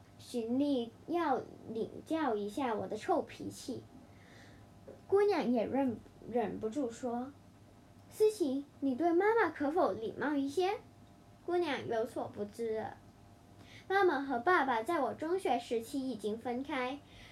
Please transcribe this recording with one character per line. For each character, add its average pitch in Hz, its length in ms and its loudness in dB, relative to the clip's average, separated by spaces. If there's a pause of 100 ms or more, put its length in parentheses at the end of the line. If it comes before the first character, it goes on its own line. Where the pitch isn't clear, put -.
(180)
循 233 400 -2
例 269 360 2 (140)
要 302 340 2 (260)
领 220 240 -4 (140)
教 302 320 0
一 208 120 -4
下 247 240 -2
我 202 140 -4
的 190 80 -6
臭 277 260 0
脾 - 300 -10
气。 190 320 -10 (1300)
姑 403 140 6
娘 311 280 2
也 226 140 2
忍， 254 340 0 (320)
忍 202 260 0
不 214 120 -4
住 247 200 -2
说 247 440 -6 (760)
：“思 427 220 4
琪， 277 320 0 (160)
你 269 160 0
对 330 160 4
妈 403 240 6
妈 403 140 4
可 294 200 -2
否 311 220 4
礼 214 260 -6
貌 294 160 0
一 277 140 2
些？” 370 280 0 (680)
姑 349 120 0
娘 302 280 -2
有 226 220 0
所 - 220 -6
不 208 160 -6
知 220 340 -4
了。 - 160 -6 (920)
妈 392 160 6
妈 285 160 4
和 269 180 0
爸 339 240 6
爸 240 180 2
在 320 200 0
我 233 120 2
中 330 240 -2
学 285 220 2
时 233 220 -2
期 262 280 -4
已 233 60 -4
经 208 220 -4
分 247 260 -4
开， 277 360 -4 (320)